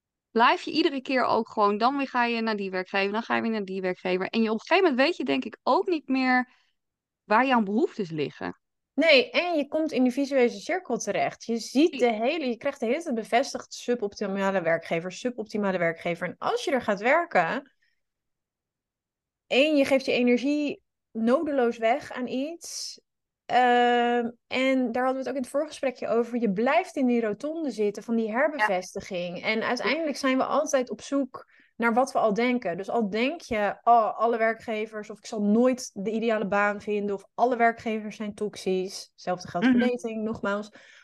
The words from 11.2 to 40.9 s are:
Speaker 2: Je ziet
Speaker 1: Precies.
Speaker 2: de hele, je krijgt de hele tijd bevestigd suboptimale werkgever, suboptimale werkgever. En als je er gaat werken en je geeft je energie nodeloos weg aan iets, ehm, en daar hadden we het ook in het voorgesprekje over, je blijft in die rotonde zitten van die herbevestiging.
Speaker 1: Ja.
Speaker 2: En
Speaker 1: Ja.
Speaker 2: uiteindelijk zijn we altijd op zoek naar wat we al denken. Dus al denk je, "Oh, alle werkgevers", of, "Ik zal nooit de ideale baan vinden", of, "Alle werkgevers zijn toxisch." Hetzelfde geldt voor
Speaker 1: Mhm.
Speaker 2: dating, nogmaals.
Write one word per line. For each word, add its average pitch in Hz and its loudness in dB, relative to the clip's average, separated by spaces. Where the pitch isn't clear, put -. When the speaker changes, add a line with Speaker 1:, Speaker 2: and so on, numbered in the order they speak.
Speaker 2:
Je 226 -4
ziet 277 2
Speaker 1:
Precies. 247 0
Speaker 2:
de 233 2
hele, 262 -2
je 233 -2
krijgt 277 -6
de 240 -4
hele 285 0
tijd 320 -4
bevestigd 233 -2
suboptimale 196 -2
werkgever, 165 -2
suboptimale 208 -4
werkgever. 170 -2
En - -10
als 480 -2
je 359 -4
er 247 0
gaat 202 -2
werken 247 2
en 294 4
je 277 6
geeft 269 2
je - 0
energie 247 2
nodeloos 240 0
weg 233 0
aan 247 -8
iets, - -8
ehm, 240 4
en 262 0
daar 254 0
hadden 262 2
we 269 -4
het 262 -6
ook 254 -4
in 269 -4
het - -10
voorgesprekje 277 -4
over, 233 0
je 220 2
blijft 269 0
in 277 2
die 240 4
rotonde 277 -4
zitten 208 -2
van 233 -2
die 226 0
herbevestiging. 196 -2
Speaker 1:
Ja. - -10
Speaker 2:
En 220 0
Speaker 1:
Ja. 214 -2
Speaker 2:
uiteindelijk 269 -2
zijn 262 0
we 262 2
altijd 269 0
op - -10
zoek - -6
naar 233 2
wat 262 2
we 262 0
al 214 2
denken. 240 0
Dus 190 -10
al 233 -2
denk 254 -2
je, 208 -2
"Oh, 233 4
alle 233 2
werkgevers", 220 -4
of, 208 -14
"Ik - -18
zal 214 -6
nooit 240 2
de 202 -6
ideale 214 -2
baan 202 0
vinden", 202 -4
of, 196 -8
"Alle 247 2
werkgevers 226 0
zijn 208 -10
toxisch." 190 -6
Hetzelfde - -8
geldt 180 0
voor 254 6
Speaker 1:
Mhm. 240 4
Speaker 2:
dating, 226 -4
nogmaals. 208 -4